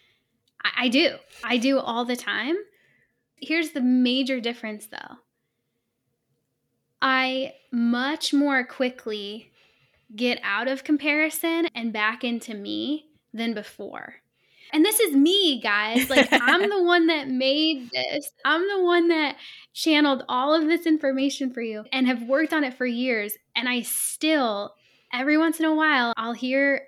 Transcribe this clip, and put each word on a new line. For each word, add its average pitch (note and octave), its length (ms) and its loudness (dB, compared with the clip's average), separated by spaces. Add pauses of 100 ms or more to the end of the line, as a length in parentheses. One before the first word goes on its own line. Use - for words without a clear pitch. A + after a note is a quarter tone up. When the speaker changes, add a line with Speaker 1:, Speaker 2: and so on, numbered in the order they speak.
(640)
Speaker 1:
I, A#3+ 220 -2
I B3+ 40 2
do. C4+ 280 2 (280)
I A#3+ 140 -2
do C4 200 2
all A#3 260 -4
the A#3+ 120 -4
time. A3+ 400 -4 (800)
Here's D#4 340 -4
the D4 100 -6
major B3+ 600 2
difference, A3 460 -10
though. - 300 -16 (1900)
I C4 520 0 (180)
much B3 640 0
more C#4 300 2
quickly A3 880 -8 (640)
get A#3+ 280 -2
out G#3+ 260 -2
of C4+ 160 -4
comparison D#4 880 0
and A#3 180 -6
back G#3+ 320 -2
into A#3 300 -6
me G#3+ 520 -6 (260)
than A3+ 220 -4
before. - 640 -14 (560)
And D4+ 120 4
this G#4+ 160 2
is F4+ 160 4
me, D#4 440 4
guys. A3 500 0
Like, C4 180 4
Speaker 2:
<laughs> - 40 2
Speaker 1:
I'm D4 360 4
the G4+ 140 2
one F4 260 6
that D4 200 0
made C4 600 0
this. - 400 -4 (140)
I'm D#4+ 240 2
the G4 140 0
one F4 260 4
that D#4 280 0 (360)
channeled D4 560 2
all C4 260 0
of D#4+ 140 2
this E4+ 180 0
information C4+ 680 0
for A#3 100 -8
you G#3+ 300 -8
and C4 140 0
have B3 180 0
worked C#4 280 0
on D#4 120 2
it B3+ 100 -6
for B3+ 120 -4
years. A#3 480 -2 (220)
And A#3+ 120 -2
I B3 140 -2
still, A#3 920 -2 (380)
every C#4 260 0
once D#4+ 200 2
in D#4+ 60 0
a D#4 100 2
while, D4 420 2
I'll A#3 180 -6
hear C4 540 0